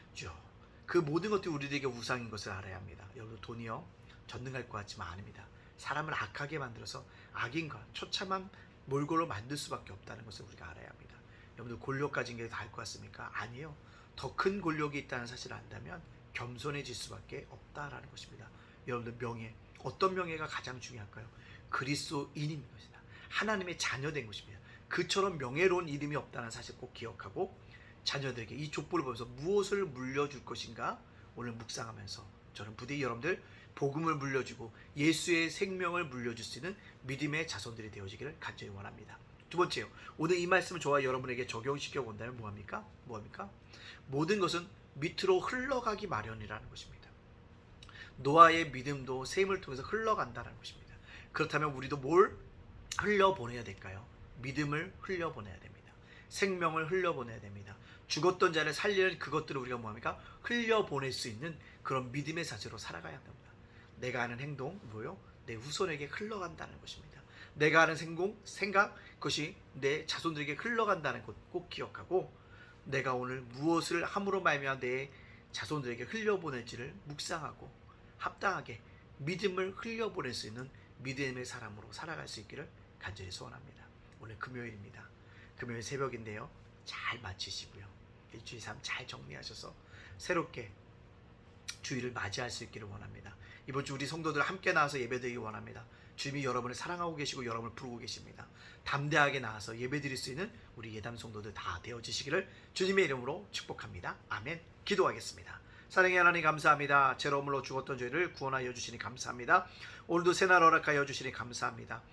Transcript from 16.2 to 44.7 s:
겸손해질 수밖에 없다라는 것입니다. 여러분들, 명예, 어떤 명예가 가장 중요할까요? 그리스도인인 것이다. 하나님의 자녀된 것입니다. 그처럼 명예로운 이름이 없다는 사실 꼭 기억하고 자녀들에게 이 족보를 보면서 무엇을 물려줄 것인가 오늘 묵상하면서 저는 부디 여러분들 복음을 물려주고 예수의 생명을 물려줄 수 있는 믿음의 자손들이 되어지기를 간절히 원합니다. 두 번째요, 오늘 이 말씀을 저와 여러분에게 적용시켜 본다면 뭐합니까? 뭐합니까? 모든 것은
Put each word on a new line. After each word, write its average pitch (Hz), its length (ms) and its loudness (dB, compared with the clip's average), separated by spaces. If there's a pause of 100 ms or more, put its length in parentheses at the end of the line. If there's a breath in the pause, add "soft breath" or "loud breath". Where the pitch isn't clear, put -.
겸손해질 123 640 -4
수밖에 - 540 -8
없다라는 135 600 -10
것입니다. - 400 -16 (380 loud breath)
여러분들, 117 320 -4
명예, 117 340 -6 (260)
어떤 185 360 2
명예가 160 320 -2
가장 127 320 -6
중요할까요? 113 480 -12 (420 loud breath)
그리스도인인 143 960 -2 (100)
것이다. - 260 -20 (300 loud breath)
하나님의 196 480 0
자녀된 135 480 0
것입니다. - 340 -14 (280 loud breath)
그처럼 180 500 2
명예로운 170 500 4
이름이 143 280 -2
없다는 120 340 -4
사실 - 280 -10
꼭 127 160 -12
기억하고 120 600 -6 (480 loud breath)
자녀들에게 120 520 -2
이 151 160 -6
족보를 156 320 0
보면서 120 220 -4
무엇을 190 600 2
물려줄 135 600 -2
것인가 120 540 -6 (360 loud breath)
오늘 120 160 -6
묵상하면서 110 760 -8 (280)
저는 107 220 -10
부디 139 280 -4
여러분들 127 400 0 (320 loud breath)
복음을 151 400 2
물려주고 120 580 -2 (220 loud breath)
예수의 160 560 4
생명을 180 540 0
물려줄 120 380 -4
수 - 140 -8
있는 180 180 -6 (280 loud breath)
믿음의 147 440 0
자손들이 113 440 -8
되어지기를 104 480 -10
간절히 - 320 -8
원합니다. - 480 -12 (300)
두 165 80 -2
번째요, 131 300 2 (300 loud breath)
오늘 170 200 4
이 175 100 0
말씀을 180 340 4
저와 143 220 6
여러분에게 127 440 0
적용시켜 135 560 -2
본다면 113 340 -6
뭐합니까? 107 480 -6 (200)
뭐합니까? 131 440 -8 (580 loud breath)
모든 160 320 4
것은 175 280 2 (280)